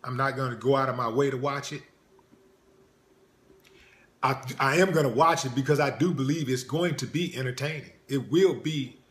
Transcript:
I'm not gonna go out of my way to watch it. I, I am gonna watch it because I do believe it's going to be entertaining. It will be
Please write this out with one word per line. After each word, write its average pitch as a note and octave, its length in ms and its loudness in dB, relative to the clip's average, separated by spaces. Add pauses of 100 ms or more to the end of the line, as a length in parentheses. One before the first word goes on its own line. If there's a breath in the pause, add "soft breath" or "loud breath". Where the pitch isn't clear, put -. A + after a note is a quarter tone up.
I'm B2+ 120 -8
not C3+ 200 -2
gonna B2+ 200 -4
go B2 200 2
out C3+ 120 0
of B2 60 -4
my A#2+ 140 -4
way C3+ 220 2
to C3 60 -6
watch C#3 360 -6
it. C#3+ 100 -12 (2500 soft breath)
I, C3 180 0 (180)
I C3+ 180 2
am F#3+ 160 4
gonna D3+ 160 4
watch D#3 360 4
it B2+ 100 -6
because C#3 260 2
I C#3 160 0
do F3 160 2
believe C3+ 360 -2
it's B2+ 140 0
going D#3+ 340 -2
to B2+ 100 -6
be E3 300 -4
entertaining. C3+ 560 -6 (160)
It B2+ 220 -2
will E3+ 240 6
be C#3+ 440 -6 (120)